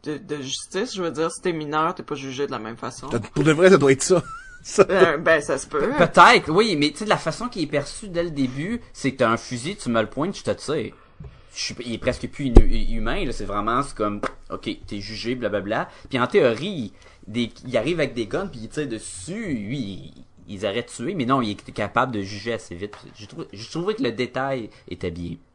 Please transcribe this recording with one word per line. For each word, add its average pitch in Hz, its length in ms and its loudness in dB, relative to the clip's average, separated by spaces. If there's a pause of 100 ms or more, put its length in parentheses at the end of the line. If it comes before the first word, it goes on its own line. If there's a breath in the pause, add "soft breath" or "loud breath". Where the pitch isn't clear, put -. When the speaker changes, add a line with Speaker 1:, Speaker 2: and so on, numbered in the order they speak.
Speaker 1:
de, 151 160 -6
de 147 240 -8
justice. 190 520 -6
Je 185 60 -6
veux 170 100 -2
dire, 160 200 -2
si - 100 -12
t'es 180 120 0
mineur, 156 420 -2
t'es - 80 -12
pas - 120 -8
jugé 135 300 -4
de 135 60 -8
la 127 80 -6
même 110 180 -10
façon. 127 320 -10
Speaker 2:
Ça, 120 100 -2
pour 123 240 -2
de 151 80 6
vrai, 170 200 8
ça 190 60 10
doit 139 140 6
être 135 120 4
ça. 180 240 4
<laughs> - 60 -14 (320)
Ça - 240 6
Speaker 1:
Euh, 175 280 6
ben, 160 240 4
ça 147 160 -2
se - 100 -8
peut. 151 300 0
Speaker 3:
Pe-, 175 100 6
peut-être, 202 420 8
oui, 190 280 4
mais 147 140 2
tu - 80 -14
sais, - 40 -6
de 214 60 -6
la 185 80 4
façon 190 320 -6
qu'il 196 140 -4
est - 40 -2
perçu 143 400 -4
dès 170 160 -4
le 175 80 -4
début, 143 480 -4 (140 soft breath)
c'est - 180 -2
que - 60 -14
t'as 117 120 4
un 113 60 4
fusil, 123 400 -8
tu - 140 -8
me 117 100 2
le 107 80 0
pointes, 160 300 -4
je - 60 -16
te 113 80 -2
tire. 123 420 -4 (600)
Je - 80 -10
suis, - 140 -6 (100)
il 120 100 -6
est - 20 -10
presque 120 320 -4
plus - 160 -8
inu-, 113 500 8
humain, 123 300 -2
là, 120 80 -4
c'est 110 100 -6
vraiment, 104 400 -2
c'est 135 100 -8
comme, 104 280 -2 (280)
ok, - 200 -8 (180)
t'es 104 140 -10
jugé, 107 340 -6
blablabla. 107 540 -4 (200 soft breath)
Puis 135 80 -4
en 123 100 2
théorie, 143 680 2 (340 soft breath)
des, 113 240 -4 (160)
il 123 80 -6
arrive 143 240 0
avec 135 140 -2
des 117 120 -2
guns, 180 220 -4
puis 123 160 -12
il 110 60 -12
tire 147 180 -6
dessus, 160 680 -8
lui, 113 260 -6 (360)
il - 100 -20 (220)
ils 101 180 -8
auraient 110 200 -2
tué, - 300 -8
mais 143 100 -2
non, 131 160 4
il 110 100 -2
était - 200 -12
capable - 420 0
de 104 80 -2
juger 101 320 -6
assez 113 220 -10
vite. 98 200 -10 (200)
J'ai 104 120 -18
trouvé, 156 260 -14
j'ai 104 160 -16
trouvé 180 260 -4
que - 80 -4
le 123 80 0
détail 123 580 -4 (180 soft breath)
était - 240 -6
bien. 85 240 -8 (200)